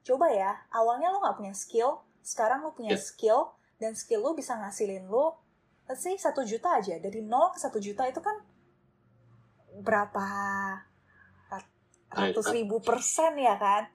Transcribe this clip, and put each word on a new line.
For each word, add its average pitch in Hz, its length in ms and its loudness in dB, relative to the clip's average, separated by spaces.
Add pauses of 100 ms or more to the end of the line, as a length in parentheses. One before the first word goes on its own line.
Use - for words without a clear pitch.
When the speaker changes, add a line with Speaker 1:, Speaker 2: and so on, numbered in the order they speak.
Speaker 1:
coba 269 320 4
ya, 196 240 0 (160)
awalnya 240 400 2
lo 403 80 0
nggak - 160 0
punya 202 180 -10
skill, 240 460 0 (240)
sekarang 254 400 0
lo 311 80 -6
punya 214 240 -2
Speaker 2:
Iya. 196 40 -4
Speaker 1:
skill, 226 520 2 (240)
dan 220 160 -4
skill 220 320 -2
lo 302 80 0
bisa 269 240 -6
ngasilin 196 520 -6
lo, 285 320 0 (440)
let's 262 160 -10
say, 370 160 -4
satu 311 260 -2
juta 233 380 0
aja. 185 160 -6
Dari 196 240 -8
nol 254 320 2
ke - 80 -14
satu - 160 -4
juta 202 320 -4
itu 262 120 -6
kan 427 200 -4 (1300)
berapa 202 560 0 (1200)
rat-, - 280 -12 (360)
Speaker 2:
Nah, - 160 2
itu 190 120 2
Speaker 1:
ratus 214 100 0
Speaker 2:
kan. 214 60 0
Speaker 1:
ribu 226 260 0
persen 247 580 2
ya 247 160 4
kan? 208 400 2